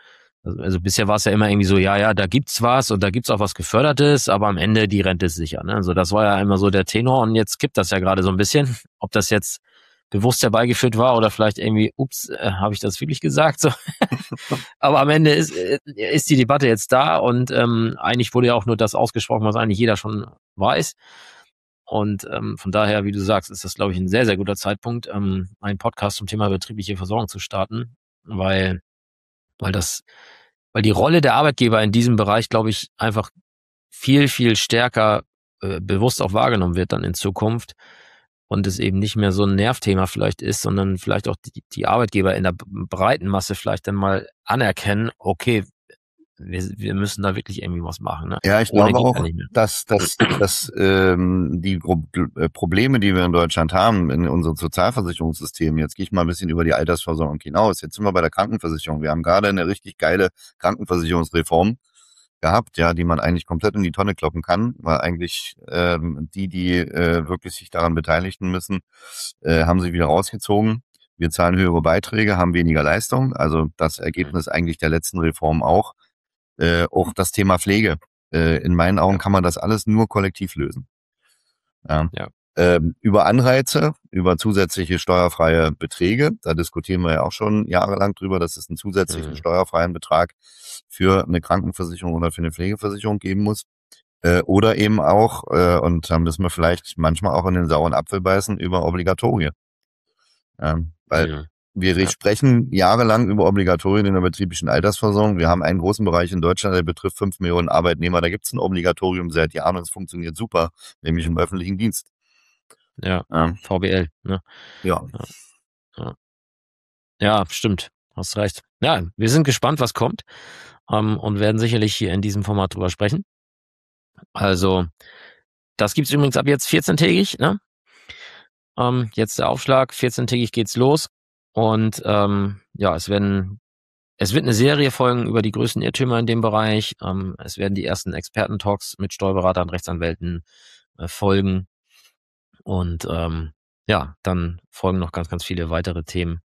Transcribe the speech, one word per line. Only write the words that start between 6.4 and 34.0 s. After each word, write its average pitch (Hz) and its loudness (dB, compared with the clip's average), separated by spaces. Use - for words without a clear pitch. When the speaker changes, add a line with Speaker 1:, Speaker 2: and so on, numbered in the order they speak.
Speaker 1:
immer 101 4
so 101 4
der 95 2
Tenor 127 2
und 113 2
jetzt 110 0
kippt - -2
das 95 0
ja 98 2
gerade 95 2
so 95 4
ein 95 0
bisschen. 123 0
Ob - -10
das 104 0
jetzt - -2
bewusst 113 0
herbeigeführt 117 2
war 120 4
oder 110 4
vielleicht 107 0
irgendwie, 110 0
ups, - -6
äh, - -4
habe 98 -2
ich - -8
das 104 -6
wirklich 147 -6
gesagt, 151 0
so. 147 2
<laughs> - -6
Aber 143 4
am 143 4
Ende 156 6
ist, 151 0
äh, 90 -2
ist 110 -2
die 147 6
Debatte 135 4
jetzt 113 2
da 147 4
und, 123 0
ähm, 117 0
eigentlich 117 0
wurde 123 4
ja 120 4
auch 117 0
nur 113 0
das 107 0
ausgesprochen, 117 -2
was 107 2
eigentlich 110 0
jeder 110 4
schon 107 -8
weiß. 131 0
Und, 104 -4
ähm, 107 -8
von 95 -8
daher, 104 0
wie 101 -2
du 101 -4
sagst, 98 0
ist 98 -14
das, 92 -10
glaube 101 -2
ich, 90 -4
ein 92 -2
sehr, 113 2
sehr 101 2
guter 98 -4
Zeitpunkt, 113 -6
ähm, 95 -4
einen 101 -6
Podcast - -4
zum 101 -10
Thema 107 -2
betriebliche 98 -6
Versorgung 98 -4
zu 98 -12
starten, 110 -6
weil, 95 -2
weil 95 -4
das, - -4
weil 107 0
die 107 4
Rolle 156 4
der 127 4
Arbeitgeber 123 4
in 107 2
diesem 117 4
Bereich, 107 2
glaube 110 2
ich, - -6
einfach 107 -2
viel, 139 4